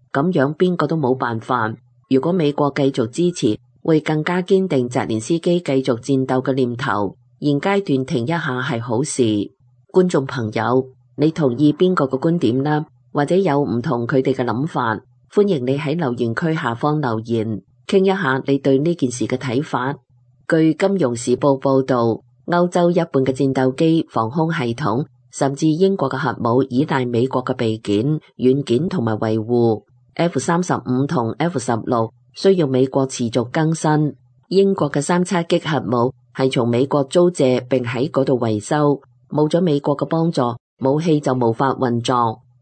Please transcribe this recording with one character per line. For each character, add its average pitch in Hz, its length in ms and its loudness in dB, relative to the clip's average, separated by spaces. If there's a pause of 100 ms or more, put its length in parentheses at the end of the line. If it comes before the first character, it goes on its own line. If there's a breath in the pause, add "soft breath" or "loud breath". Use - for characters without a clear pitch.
(120)
咁 170 200 0
樣 147 220 0
邊 180 200 2
個 160 120 0
都 165 100 -2
冇 131 200 0
辦 120 220 -4
法。 113 360 -2 (340)
如 131 120 4
果 160 120 0
美 160 200 0
國 143 220 0
繼 139 160 2
續 135 180 -2
支 175 220 0
持， 117 280 0 (240)
會 160 180 2
更 156 240 -2
加 175 160 -2
堅 190 260 2
定 131 220 0
澤 120 180 -2
連 110 140 -2
斯 165 180 -2
基 175 220 0
繼 135 220 0
續 127 160 0
戰 131 280 0
鬥 131 160 0
嘅 135 120 0
念 123 220 0
頭。 104 400 -2 (240)
現 143 200 0
階 196 240 0
段 135 220 0
停 127 180 -2
一 120 40 -4
下 156 340 -4
係 123 180 -4
好 117 220 -2
事。 147 200 -2 (680)
觀 180 160 4
眾 160 160 0
朋 123 280 -4
友， 120 340 0 (300)
你 151 140 2
同 139 280 0
意 151 160 4
邊 185 180 2
個 151 140 0
嘅 131 120 -2
觀 165 200 0
點 127 240 0
呢？ 151 240 -2 (260)
或 143 120 0
者 160 120 2
有 165 240 2
唔 117 220 -2
同 120 240 -2
佢 131 160 2
哋 135 120 2
嘅 123 100 -2
諗 120 220 -2
法？ 120 320 -2 (340)
歡 202 140 4
迎 160 200 0
你 131 120 0
喺 151 180 -2
留 147 180 -2
言 117 200 -2
區 160 200 -2
下 139 200 -2
方 151 260 -2
留 117 200 -2
言， 110 400 -2 (260)
傾 196 160 2
一 190 40 2
下 156 400 0
你 139 120 2
對 135 200 2
呢 165 160 0
件 135 160 -2
事 117 160 -4
嘅 123 100 -2
睇 123 260 -2
法。 135 320 -4 (540)
據 160 260 4
金 196 220 0
融 131 180 0
時 123 220 -2
報 135 240 2
報 135 220 2
道， 117 380 0 (260)
歐 175 220 2
洲 175 220 2
一 175 40 2
半 165 300 0
嘅 131 80 0
戰 135 200 0
鬥 131 220 2
機、 160 340 2
防 113 220 -2
空 160 220 -2
系 123 220 -4
統， 120 300 -2 (280)
甚 139 220 -2
至 151 120 0
英 185 300 2
國 135 120 -2
嘅 127 80 -6
核 131 240 -2
武 117 220 2
依 131 220 0
賴 151 200 -2
美 120 220 0
國 127 180 -2
嘅 127 120 -4
備 113 240 -2
件、 117 400 0 (180 soft breath)
軟 131 240 2
件 131 260 0
同 180 140 -2
埋 110 160 -2
維 110 200 0
護。 113 440 2 (320)
F 170 240 0
三 170 240 0
十 175 120 -4
五 127 340 -2
同 113 240 -2
F 165 260 -2
十 123 140 -2 (120)
六 117 280 -2 (200)
需 190 240 2
要 165 120 2
美 131 180 2
國 135 200 0
持 127 220 -4
續 120 160 0
更 156 300 0
新。 151 400 0 (340)
英 196 240 4
國 156 180 -2
嘅 143 120 -2
三 180 220 0
叉 175 180 0
戟 170 160 0
核 156 220 -2
武 120 340 0 (180)
係 135 160 0
從 127 200 0
美 120 180 2
國 143 160 0
租 175 260 2
借 135 400 2
並 131 140 0
喺 123 260 -4
嗰 143 140 0
度 135 160 0
維 110 220 0
修， 147 400 0 (280)
冇 151 200 0
咗 170 120 2
美 151 200 2
國 143 160 -2
嘅 139 100 -4
幫 165 240 0
助， 151 120 0 (420)
武 139 160 2
器 160 180 2
就 143 160 -2
無 120 180 2
法 135 220 0
運 120 260 -2
作。 120 400 -2 (220)